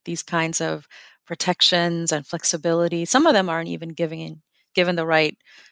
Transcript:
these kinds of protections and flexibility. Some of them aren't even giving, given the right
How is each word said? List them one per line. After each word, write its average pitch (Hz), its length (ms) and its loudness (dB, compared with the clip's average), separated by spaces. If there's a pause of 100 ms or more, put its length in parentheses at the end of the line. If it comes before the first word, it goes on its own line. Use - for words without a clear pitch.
these 170 180 -6
kinds 165 380 -2
of 160 260 -4 (380)
protections 170 880 0
and 147 140 -2
flexibility. 170 800 0
Some 285 220 4
of 311 60 4
them 190 160 2
aren't 165 200 -4
even 165 200 -8
giving, 160 520 -6 (320)
given 180 220 2
the 165 100 -2
right 156 320 2 (340)